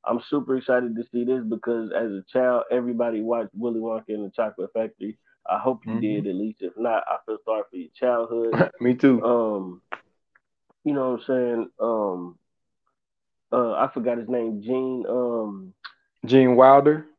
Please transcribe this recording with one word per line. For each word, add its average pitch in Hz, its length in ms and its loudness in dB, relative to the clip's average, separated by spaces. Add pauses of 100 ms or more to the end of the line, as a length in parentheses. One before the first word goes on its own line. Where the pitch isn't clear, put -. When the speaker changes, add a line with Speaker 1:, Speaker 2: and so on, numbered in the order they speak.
Speaker 1:
I'm 120 240 -2
super 131 280 -2
excited 123 380 -2
to 117 160 -8
see 120 120 -4
this 127 240 -2
because 113 480 -4
as 110 160 -2
a 98 200 -8
child, 123 380 2
everybody 120 520 -2
watched 113 320 -4
Willy 113 260 -4
Wonka 113 300 -6
and 104 160 -6
the 95 60 -12
Chocolate 104 420 -6
Factory. 110 440 -6 (320)
I 92 80 0
hope 131 280 -2
you 110 80 -8
Speaker 2:
Mm-hmm. 107 80 -2
Speaker 1:
did, 104 260 -4
at 92 80 -4
least. 107 260 -6
If 90 160 -8
not, 113 300 -2
I - 180 -8
feel 110 200 -6
sorry 110 240 -4
for - 80 -14
your 120 180 -12
childhood. 117 800 0
Speaker 2:
<laughs> - 60 -12
Me 123 140 2
too. 127 280 4
Speaker 1:
Um, 107 580 -2 (1040)
you 147 100 0
know 131 180 0
what 120 100 -4
I'm - 40 -18
saying? 120 440 0 (100)
Um, 98 580 -2 (1160)
uh, 120 200 2
I 120 200 0
forgot 120 240 -2
his 110 100 -8
name. 117 340 -4
Gene, 127 460 -4
um, 110 680 -4 (520)
Speaker 2:
Gene 127 320 6
Wilder? 139 480 8 (140)